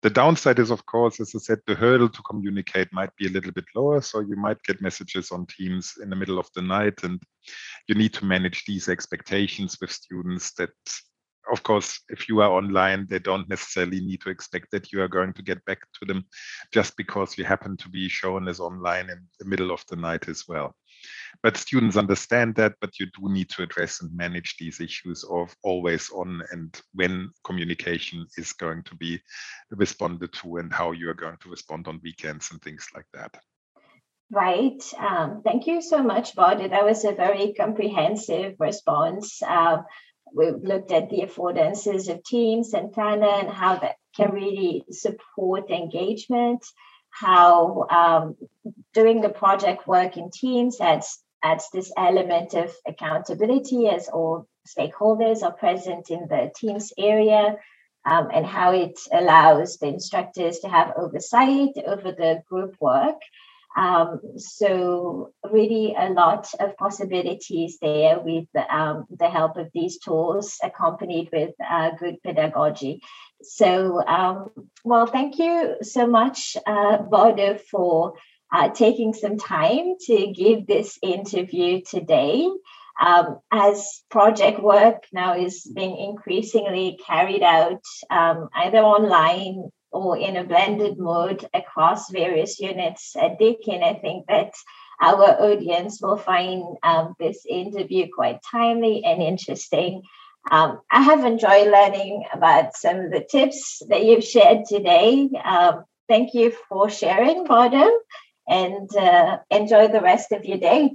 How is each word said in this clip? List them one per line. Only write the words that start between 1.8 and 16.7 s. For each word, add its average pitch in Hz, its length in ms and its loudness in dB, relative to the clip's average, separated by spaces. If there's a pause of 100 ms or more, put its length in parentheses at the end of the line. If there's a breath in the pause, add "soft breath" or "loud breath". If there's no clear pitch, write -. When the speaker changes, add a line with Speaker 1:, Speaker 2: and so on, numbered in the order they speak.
Speaker 1:
to 110 200 -20
communicate 95 640 -6
might 95 240 -8
be 98 100 -8
a 92 40 -4
little 92 220 -8
bit 87 120 -10 (100)
lower. 139 280 -2
So 110 180 -8
you 104 160 -8
might 104 280 -6
get 98 180 -8
messages 92 480 -10
on 90 160 -10
Teams 92 560 -10
in 101 80 -14
the 92 60 -8
middle 95 220 -6
of - 160 -8
the 92 60 -10
night, 98 440 -4
and 90 180 -8 (680 loud breath)
you 107 60 0
need 107 200 0
to 101 120 -8
manage 92 380 -4
these 98 260 -8
expectations 95 920 -6
with 92 100 -12
students 90 680 -12
that, 87 180 -8 (760)
of 113 100 -6
course, - 460 -4
if - 200 -16
you 107 140 0
are 101 80 4
online, 95 560 -2
they 95 120 -6
don't 92 300 -6
necessarily 92 520 -6
need 92 220 -8
to 95 80 -10
expect - 420 -14
that 98 200 -10
you 98 100 -6
are 92 60 -4
going 92 260 -4
to - 80 -20
get 92 220 -10
back 98 160 -8 (180)
to - 80 -16
them 95 180 -6 (480 loud breath)